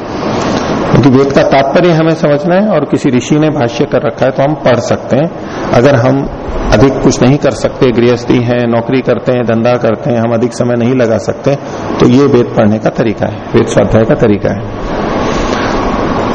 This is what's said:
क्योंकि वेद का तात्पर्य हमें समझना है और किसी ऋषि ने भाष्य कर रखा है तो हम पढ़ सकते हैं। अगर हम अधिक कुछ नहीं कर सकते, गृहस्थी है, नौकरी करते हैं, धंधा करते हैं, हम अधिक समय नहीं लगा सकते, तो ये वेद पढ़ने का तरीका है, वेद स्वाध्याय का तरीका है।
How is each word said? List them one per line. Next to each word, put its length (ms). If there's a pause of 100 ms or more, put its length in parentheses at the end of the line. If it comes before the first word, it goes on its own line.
(920)
क्योंकि 180
वेद 240
का 100
तात्पर्य 500
हमें 220
समझना 400
है 140
और 160
किसी 240
ऋषि 300
ने 120
भाष्य 340
कर 220
रखा 200
है 60
तो 100
हम 120
पढ़ 260
सकते 360
हैं। 140 (400)
अगर 240
हम 340 (440)
अधिक 280
कुछ 220
नहीं 140
कर 140
सकते, 400
गृहस्थी 480
है, 200 (120)
नौकरी 300
करते 320
हैं, 100
धंधा 300
करते 380
हैं, 80
हम 140
अधिक 220
समय 200
नहीं 200
लगा 240
सकते, 360 (460)
तो 80
ये 180
वेद 200 (100)
पढ़ने 220
का 120
तरीका 360
है, 120 (160)
वेद 120
स्वाध्याय 380
का 100
तरीका 360
है। 100 (1700)